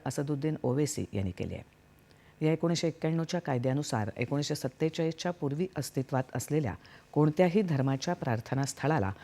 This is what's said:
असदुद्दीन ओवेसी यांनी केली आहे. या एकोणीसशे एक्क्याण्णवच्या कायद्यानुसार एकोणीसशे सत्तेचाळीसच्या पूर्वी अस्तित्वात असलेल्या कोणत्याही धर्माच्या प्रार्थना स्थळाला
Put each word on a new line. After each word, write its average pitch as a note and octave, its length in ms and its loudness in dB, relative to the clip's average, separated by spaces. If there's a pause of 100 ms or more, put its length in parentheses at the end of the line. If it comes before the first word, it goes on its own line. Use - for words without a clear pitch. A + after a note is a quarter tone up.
असदुद्दीन C#3+ 580 -2
ओवेसी B2+ 500 0
यांनी F#2+ 180 -2
केली F2 220 -6
आहे. - 100 -10 (840)
या D#3 80 4
एकोणीसशे E3 340 0
एक्क्याण्णवच्या E3 540 -2
कायद्यानुसार C3 760 0
एकोणीसशे C#3+ 380 -2
सत्तेचाळीसच्या D#3+ 760 -2
पूर्वी D#3 360 -2 (100)
अस्तित्वात C3 460 -2 (120)
असलेल्या B2+ 380 0 (380)
कोणत्याही E3 500 6
धर्माच्या C#3 520 0
प्रार्थना C3 500 0
स्थळाला C3+ 480 0 (120)